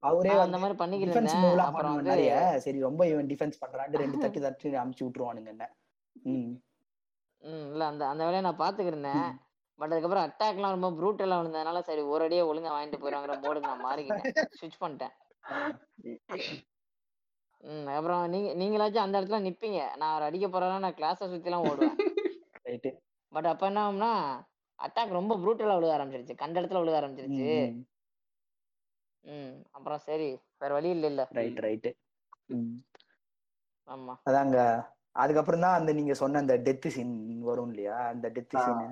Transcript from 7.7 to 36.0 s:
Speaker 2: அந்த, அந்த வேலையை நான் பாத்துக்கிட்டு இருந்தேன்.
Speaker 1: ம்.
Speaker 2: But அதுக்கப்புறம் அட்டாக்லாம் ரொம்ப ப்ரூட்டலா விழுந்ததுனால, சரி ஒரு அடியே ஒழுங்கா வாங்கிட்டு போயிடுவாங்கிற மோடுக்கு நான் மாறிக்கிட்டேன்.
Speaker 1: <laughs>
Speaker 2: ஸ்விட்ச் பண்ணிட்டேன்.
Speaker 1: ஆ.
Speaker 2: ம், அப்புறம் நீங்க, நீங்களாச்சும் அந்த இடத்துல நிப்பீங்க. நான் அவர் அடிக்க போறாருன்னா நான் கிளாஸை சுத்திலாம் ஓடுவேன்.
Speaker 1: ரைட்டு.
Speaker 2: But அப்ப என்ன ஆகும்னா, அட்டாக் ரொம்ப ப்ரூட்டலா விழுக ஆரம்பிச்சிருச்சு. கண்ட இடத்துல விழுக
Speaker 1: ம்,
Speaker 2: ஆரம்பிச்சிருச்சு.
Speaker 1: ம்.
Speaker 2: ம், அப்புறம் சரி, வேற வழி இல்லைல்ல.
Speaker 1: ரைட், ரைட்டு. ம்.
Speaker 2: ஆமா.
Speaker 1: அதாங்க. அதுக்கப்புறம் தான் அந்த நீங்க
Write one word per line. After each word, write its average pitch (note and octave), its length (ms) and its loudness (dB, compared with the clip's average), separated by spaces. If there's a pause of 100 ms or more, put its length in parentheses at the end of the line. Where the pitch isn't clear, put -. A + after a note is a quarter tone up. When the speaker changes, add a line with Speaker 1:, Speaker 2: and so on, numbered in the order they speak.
Speaker 2:
அந்த, D3 200 -4
அந்த D3 140 -2
வேலையை F3 200 2
நான் F3 180 0
பாத்துக்கிட்டு F#3 320 0
இருந்தேன். D3 340 -2
Speaker 1:
ம். C3+ 140 -8 (400)
Speaker 2:
But D3+ 80 -4
அதுக்கப்புறம் E3 380 2
அட்டாக்லாம் G3 480 0
ரொம்ப F#3 180 0
ப்ரூட்டலா F#3 460 0
விழுந்ததுனால, E3 440 -2
சரி D#3 220 -2
ஒரு D3+ 200 2
அடியே E3+ 200 4
ஒழுங்கா D#3+ 280 -2
வாங்கிட்டு D3 280 -4
போயிடுவாங்கிற C#3+ 380 -4
மோடுக்கு C#3+ 320 -2
நான் C3 160 -6
மாறிக்கிட்டேன். C#3+ 480 -4
Speaker 1:
<laughs> - 180 0
Speaker 2:
ஸ்விட்ச் - 280 -16
பண்ணிட்டேன். D3 340 -8 (300)
Speaker 1:
ஆ. - 120 -10 (2000)
Speaker 2:
ம், D3 260 -10
அப்புறம் E3 400 0
நீங்க, G3 240 -2
நீங்களாச்சும் G#3 500 2
அந்த G3 120 0
இடத்துல G3 260 0
நிப்பீங்க. F#3+ 380 -4 (160)
நான் D#3 160 0
அவர் D#3 160 0
அடிக்க F#3 200 -2
போறாருன்னா F#3 360 0
நான் F3 140 -2
கிளாஸை F3 300 -2
சுத்திலாம் F3 400 -2
ஓடுவேன். D3+ 300 2 (640)
Speaker 1:
ரைட்டு. B2+ 300 -6 (400)
Speaker 2:
But D#3 140 -4
அப்ப E3 200 0
என்ன G3+ 160 0
ஆகும்னா, G#3 300 0 (680)
அட்டாக் A3+ 340 -2
ரொம்ப G3 220 0
ப்ரூட்டலா G#3 400 2
விழுக E3 180 4
ஆரம்பிச்சிருச்சு. C3+ 420 -4
கண்ட D#3 200 -6
இடத்துல F3+ 260 0
விழுக D#3+ 160 4
Speaker 1:
ம், - 0 -
Speaker 2:
ஆரம்பிச்சிருச்சு. C#3 500 -2
Speaker 1:
ம். D#3 380 0 (1400)
Speaker 2:
ம், C#3+ 300 -12 (160)
அப்புறம் D3 300 -8
சரி, D#3 260 -2 (300)
வேற C#3+ 160 -4
வழி D3+ 180 2
இல்லைல்ல. D3+ 400 0
Speaker 1:
ரைட், A#2 280 -2
ரைட்டு. A2 320 -2 (560)
ம். A#2 280 -4 (1120)
Speaker 2:
ஆமா. C3 280 -12 (100)
Speaker 1:
அதாங்க. C3+ 320 4 (580)
அதுக்கப்புறம் D3+ 460 4
தான் F3+ 140 6
அந்த D#3+ 180 2
நீங்க D3 200 2